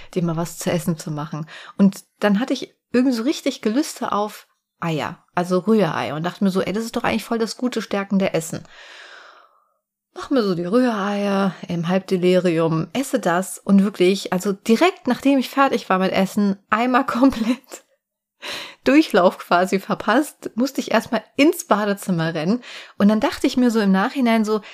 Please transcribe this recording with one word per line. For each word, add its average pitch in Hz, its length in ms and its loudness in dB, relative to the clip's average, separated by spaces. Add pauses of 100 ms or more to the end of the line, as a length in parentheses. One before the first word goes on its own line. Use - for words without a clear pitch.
(140)
dir 175 80 -2
mal 165 140 -2
was 165 220 -6
zu - 120 -4
essen 165 260 -2
zu 160 140 -12
machen.“ 151 360 -8 (300)
Und 196 280 2 (160)
dann 202 180 2
hatte 269 160 -2
ich - 200 -12 (180)
irgendwie 254 220 2
so 226 80 -6
richtig 269 400 -4
Gelüste 233 500 -4
auf 208 340 -6 (340)
Eier, 151 440 -6 (100)
also 180 260 -2
Rührei, 175 540 0
und 156 100 -6
dachte 180 180 -4
mir 196 80 2
so, 185 120 0
„Ey, 175 100 -4
das 220 120 -4
ist 233 120 -8
doch 233 80 -4
eigentlich 214 200 -2
voll 233 140 -4
das 220 200 -4
gute, 247 240 -4
stärkende 196 520 -2
Essen.“ - 300 -6 (1500)
Mach - 160 -12
mir 262 120 2
so 196 140 0
die 175 80 -4
Rühreier 202 920 0 (140)
im 170 180 -4
Halbdelirium, 175 1080 2
esse 254 260 -2
das 185 380 -2
und 196 260 4
wirklich, 190 480 0
also 190 200 -2
direkt 226 540 2
nachdem 269 320 2
ich 240 120 -2
fertig 269 400 0
war 185 80 2
mit 185 140 0
Essen, 196 440 0 (140)
einmal 247 360 2
<laughs> - 0 -
komplett 240 800 0 (1000)
Durchlauf 254 520 4
quasi 190 420 0
verpasst, 220 760 -2
musste 254 260 -2
ich - 120 -6
erstmal 220 300 0 (140)
ins 311 300 2
Badezimmer 196 640 0
rennen. 175 300 0 (340)
Und 202 120 4
dann 214 120 4
dachte 320 260 -2
ich 254 120 0
mir 247 120 4
so 220 80 0
im 196 140 2
Nachhinein 226 540 2
so, 214 160 -2 (120)